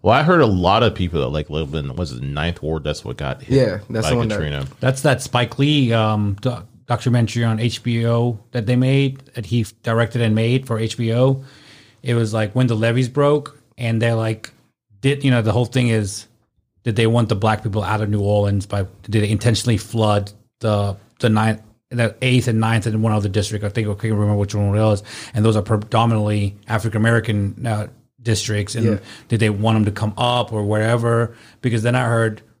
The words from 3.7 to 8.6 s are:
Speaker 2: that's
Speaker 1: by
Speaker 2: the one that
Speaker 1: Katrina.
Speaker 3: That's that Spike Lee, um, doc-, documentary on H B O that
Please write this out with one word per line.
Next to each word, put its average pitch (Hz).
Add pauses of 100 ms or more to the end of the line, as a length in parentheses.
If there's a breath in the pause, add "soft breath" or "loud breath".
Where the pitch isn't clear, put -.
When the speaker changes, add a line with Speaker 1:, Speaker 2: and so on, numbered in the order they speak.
Speaker 2:
that's 110
Speaker 1:
by -
Speaker 2:
the 123
one 117
that 104
Speaker 1:
Katrina. 73 (140)
Speaker 3:
That's 135
that 135
Spike -
Lee, 143
um, 107
doc-, 113 (200)
documentary 120
on 110
H 117
B 117
O 117 (120)
that 113